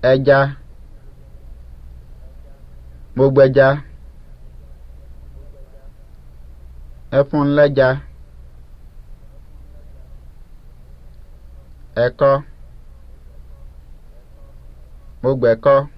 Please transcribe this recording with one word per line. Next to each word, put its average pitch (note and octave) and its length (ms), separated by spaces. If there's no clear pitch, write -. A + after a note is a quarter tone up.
Ẹja. C3+ 400
Mo C3 160
gbẹja. C3+ 400
Ẹ C3+ 160
fún C#3+ 320
lẹ́ja. C#3 340
Ẹ̀kọ. B2 400
Mo B2+ 140
gbẹ̀kọ. B2 440